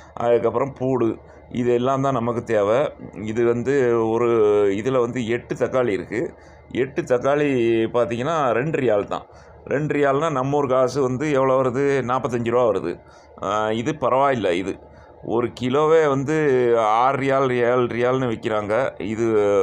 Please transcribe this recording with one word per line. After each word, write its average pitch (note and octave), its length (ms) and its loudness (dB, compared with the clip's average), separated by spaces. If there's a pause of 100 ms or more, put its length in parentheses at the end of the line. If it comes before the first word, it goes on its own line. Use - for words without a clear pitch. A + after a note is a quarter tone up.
(140)
அதுக்கப்புறம் A#2+ 640 0
பூடு, B2 400 0 (300)
இது A#2+ 260 0
எல்லாம் C3 280 0
தான் C3+ 100 0
நமக்கு A#2 300 -2
தேவை. A2 500 0 (200)
இது A2 340 -2
வந்து A#2+ 640 2
ஒரு A#2 200 0 (480)
இதுல B2+ 240 0
வந்து A#2+ 280 -2
எட்டு A#2+ 260 -4
தக்காளி B2+ 340 -2
இருக்கு. G2+ 460 -4 (360)
எட்டு C#3 320 -4
தக்காளி C#3 480 0 (420)
பார்த்தீங்கன்னா, B2 580 -2
ரெண்டு D3 280 -2
ரியால் G#2+ 300 0
தான். - 140 -8 (420)
ரெண்டு D3 300 -4
ரியால்னா, C#3+ 360 0
நம்ம C#3 260 -2
ஊர் C#3+ 120 0
காசு B2+ 340 2
வந்து B2+ 300 -2
எவ்வளோ C3+ 300 2
வருது? C3+ 400 0
நாற்பத்தஞ்சு A#2+ 480 -2
ரூபா A#2+ 180 4
வருது. F2 320 -2 (420)
ஆ, G#2+ 280 -2
இது A#2 220 -2
பரவாயில்ல. C3 600 0
இது F#2 260 -4 (460)
ஒரு A2 360 -2
கிலோவே D3+ 480 2
வந்து C#3 600 2 (100)
ஆறு A#2 400 2
ரியால், C3+ 320 0
ஏழு B2 360 2
ரியால்னு A#2+ 360 0
விக்கிறாங்க. A2 800 -2
இது A2 320 -2 (300)